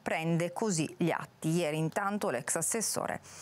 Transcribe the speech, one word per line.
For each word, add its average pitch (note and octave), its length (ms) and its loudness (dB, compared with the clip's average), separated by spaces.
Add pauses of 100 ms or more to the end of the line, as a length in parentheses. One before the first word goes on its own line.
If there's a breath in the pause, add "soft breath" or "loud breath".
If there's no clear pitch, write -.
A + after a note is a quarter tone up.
prende E3+ 500 0
così F3 460 0
gli E3 140 4
atti. - 360 -4
Ieri D#3+ 300 2
intanto G3 520 0
l'ex C3 280 -2
assessore - 640 -2 (200 loud breath)